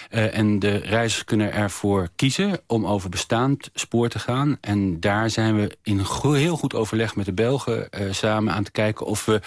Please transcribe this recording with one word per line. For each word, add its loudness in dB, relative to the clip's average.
Eh, 0
en 4
de 2
reizigers 0
kunnen 0
ervoor 0
kiezen 0
om 0
over -2
bestaand 0
spoor 0
te -6
gaan. 0
En 0
daar 0
zijn 2
we -2
in 0
go-, 0
heel 2
goed -2
overleg -2
met -2
de -4
Belgen, 0
eh, -4
samen 0
aan -2
te -8
kijken... 0
of -2
we 4